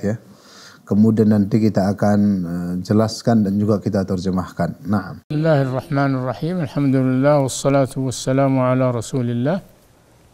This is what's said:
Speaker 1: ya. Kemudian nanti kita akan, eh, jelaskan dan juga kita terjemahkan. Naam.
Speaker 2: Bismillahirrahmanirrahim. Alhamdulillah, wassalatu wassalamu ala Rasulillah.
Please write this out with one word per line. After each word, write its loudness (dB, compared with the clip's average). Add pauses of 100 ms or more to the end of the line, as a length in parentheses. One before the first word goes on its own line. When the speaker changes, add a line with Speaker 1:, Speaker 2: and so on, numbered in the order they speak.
Speaker 1:
ya. -2 (720)
Kemudian 4
nanti 2
kita 2
akan, 2 (280)
eh, -6 (120)
jelaskan 2
dan 0
juga 0
kita -2
terjemahkan. -4
Naam. -6
Speaker 2:
Bismillahirrahmanirrahim. -2
Alhamdulillah, 2
wassalatu -2
wassalamu 0
ala 0
Rasulillah. -2 (760)